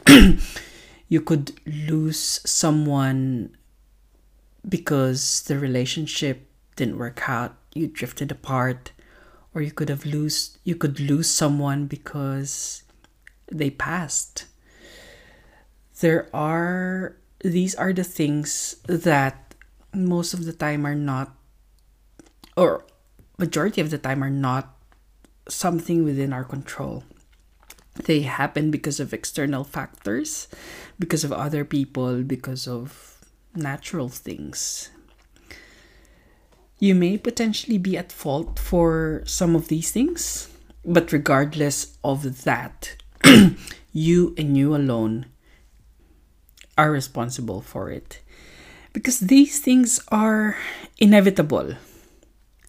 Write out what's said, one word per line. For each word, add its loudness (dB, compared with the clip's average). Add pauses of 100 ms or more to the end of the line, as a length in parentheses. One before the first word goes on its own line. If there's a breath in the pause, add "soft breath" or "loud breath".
<clears throat> 10 (460 loud breath)
You 2
could -2 (140)
lose -4
someone 0 (1120)
because -2
the -4
relationship -4 (260)
didn't -4
work -8
out, -6 (200)
you -4
drifted -8
apart, -4 (640 soft breath)
or -4
you -6
could -6
have -6
lose, -4
you -2
could -2
lose 0
someone 0
because -8 (680)
they -4
passed. -6 (1600 loud breath)
There 0
are, -4 (240)
these 0
are -2
the -2
things -4 (100)
that 0 (400)
most -2
of -6
the -8
time -4
are -2
not, -4 (1200)
or 2 (540)
majority -2
of 0
the -6
time -4
are -2
not -4 (720)
something -2
within -2
our -8
control. -10 (1000)
They 2
happen -4
because -6
of -8
external -6
factors, -8 (500 loud breath)
because -4
of -4
other -4
people, -2
because -8
of -14 (300)
natural -8
things. -12 (1900 loud breath)
You 4
may 2
potentially -2
be -2
at -10
fault -6
for 0
some 0
of -2
these -2
things, -4 (360)
but 2
regardless 0
of -4
that, -6 (280)
<clears throat> 8
you 4
and 0
you 2
alone 0 (1500 soft breath)
are 4
responsible -6
for -10
it. -14 (720 loud breath)
Because -4
these 6
things 4
are 2 (400 loud breath)
inevitable. 6 (960 loud breath)